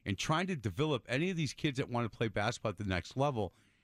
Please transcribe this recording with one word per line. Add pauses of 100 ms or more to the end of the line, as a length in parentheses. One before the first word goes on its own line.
and
trying
to
develop
any
of
these
kids
that
wanna
play
basketball
at
the
next
level. (320)